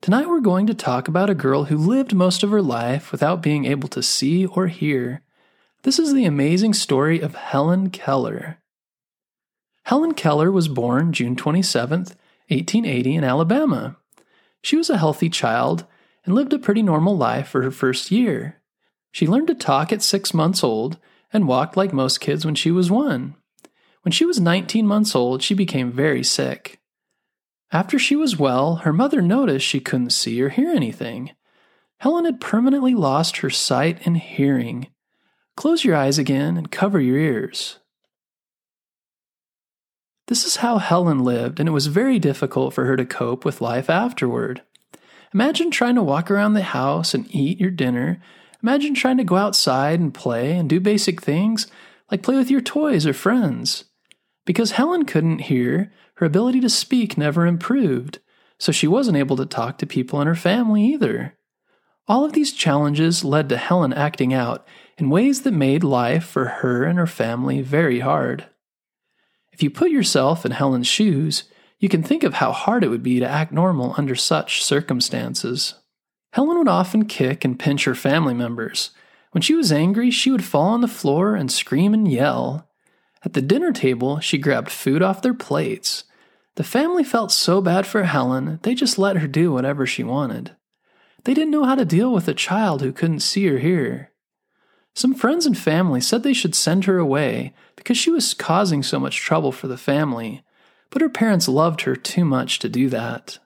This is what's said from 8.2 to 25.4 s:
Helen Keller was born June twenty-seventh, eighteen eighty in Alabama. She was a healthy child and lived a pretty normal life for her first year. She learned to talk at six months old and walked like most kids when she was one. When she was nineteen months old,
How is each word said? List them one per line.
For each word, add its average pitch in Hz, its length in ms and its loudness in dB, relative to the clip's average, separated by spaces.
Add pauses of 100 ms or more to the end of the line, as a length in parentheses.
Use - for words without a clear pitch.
Helen 311 300 2
Keller 156 360 2
was 180 160 2
born 131 460 0
June 123 240 -2
twenty-seventh, 156 800 -2 (320)
eighteen 165 360 0
eighty 131 300 0
in 160 80 0
Alabama. 160 760 0 (640)
She - 160 0
was 330 140 0
a 240 80 2
healthy 156 300 0
child 135 580 -2 (380)
and 180 100 0
lived 269 180 2
a 294 60 0
pretty 247 240 2
normal 180 340 2
life 123 300 0
for 127 160 -2
her 131 80 -2
first 127 400 -2
year. 180 500 0 (520)
She 160 160 0
learned 269 180 2
to 320 80 2
talk 151 380 0
at 214 100 -2
six - 320 -2
months 170 300 2
old 120 340 -2 (340)
and 208 140 2
walked 127 300 0
like 190 160 0
most 131 280 0
kids 156 240 -4
when 156 120 -2
she 165 160 0
was 180 180 2
one. 151 460 -2 (680)
When 180 80 -2
she - 140 2
was 339 160 0
nineteen 185 480 2
months 208 260 2
old, 127 260 2